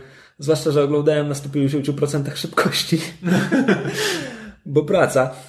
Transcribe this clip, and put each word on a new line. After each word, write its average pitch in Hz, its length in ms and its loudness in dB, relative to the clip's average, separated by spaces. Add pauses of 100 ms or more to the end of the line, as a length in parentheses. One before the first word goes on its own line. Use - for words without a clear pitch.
(380)
zwłaszcza 151 320 0
że 143 120 4
oglądałem 147 460 2
na 143 60 -4
stu 139 140 -8
pięćdziesięciu 139 460 0
procentach 139 440 -2
szybkości. - 600 0 (840)
<laughs> 302 840 -6
Bo 151 160 2
praca. 147 480 2 (180)